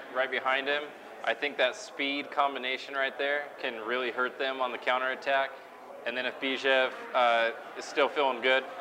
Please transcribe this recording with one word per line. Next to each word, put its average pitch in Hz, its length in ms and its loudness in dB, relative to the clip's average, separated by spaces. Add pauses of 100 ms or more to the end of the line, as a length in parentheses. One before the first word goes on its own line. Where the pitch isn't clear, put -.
(160)
right 127 160 0
behind 131 360 0
him. 147 160 0 (400)
I 117 120 2
think 139 220 -4
that 127 180 4
speed 139 560 -4
combination 135 640 0
right 135 240 0
there 143 240 0 (180)
can 123 140 -4 (100)
really 123 260 0
hurt 123 280 -2
them 135 220 -2
on 123 100 0
the 117 60 -6
counterattack. 131 720 0 (560)
And 120 100 -4
then 127 80 -2
if 120 140 -4
Bijev, 131 500 4 (240)
uh, 117 360 6 (280)
is 127 80 -8
still 139 240 4
feeling 135 320 2
good 131 220 6 (180)